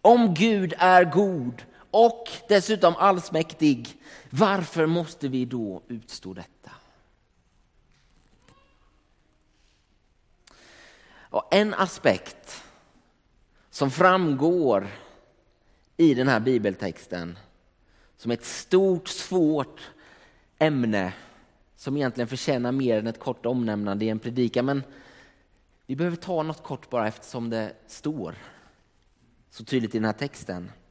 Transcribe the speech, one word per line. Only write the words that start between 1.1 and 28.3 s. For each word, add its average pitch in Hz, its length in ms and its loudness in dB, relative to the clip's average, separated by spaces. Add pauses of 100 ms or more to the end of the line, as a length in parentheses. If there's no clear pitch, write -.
och - 380 4 (200)
dessutom 190 480 4
allsmäktig, 160 1040 0 (280)
varför 165 560 0
måste 160 420 -4
vi 127 160 -2
då 113 440 -8
utstå 107 460 -14
detta? - 360 -20 (4000)
Och - 460 -4
en 208 200 4
aspekt - 920 -4 (1040)
som 139 200 -2
framgår 156 960 2 (1080)
i 160 180 6
den 131 140 0
här 120 120 4
bibeltexten 95 1000 -4 (800)
som 117 120 -8
ett 117 140 -4
stort, 185 640 0
svårt 156 720 -2 (760)
ämne 113 540 0 (640)
som 139 200 -8
egentligen 127 320 -4
förtjänar 127 440 -4
mer 127 260 0
än 107 80 -4
ett 113 140 -8
kort - 260 -8
omnämnande 107 580 -4
i 110 40 0
en 110 100 -2
predikan, 120 460 -2
men 139 180 -2 (1040)
vi 131 100 -8
behöver 170 200 -4
ta 170 260 -6
något 156 200 -8
kort - 280 -14
bara 113 180 -2
eftersom 117 420 -10
det 110 260 -6 (100)
står 123 480 -8 (1160)